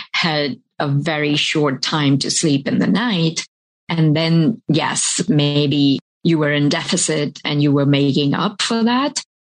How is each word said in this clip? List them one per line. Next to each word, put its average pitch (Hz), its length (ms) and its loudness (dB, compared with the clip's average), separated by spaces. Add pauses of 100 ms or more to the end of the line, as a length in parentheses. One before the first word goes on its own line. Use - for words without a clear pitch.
(140)
had 147 440 -2 (220)
a 156 80 -4
very 147 480 -2
short 147 480 -2
time 143 360 2
to - 120 -4
sleep 139 360 0
in 131 120 0
the - 80 0
night. 185 580 0 (440)
And 160 260 2
then, 165 440 2 (100)
yes, - 600 -2
maybe 143 720 2 (240)
you 165 160 2
were 147 120 0
in 147 180 2
deficit 156 760 -2
and 147 160 -2
you 147 100 2
were 143 140 2
making 143 480 2
up 202 260 -4
for 226 240 -2
that. 254 380 0 (360)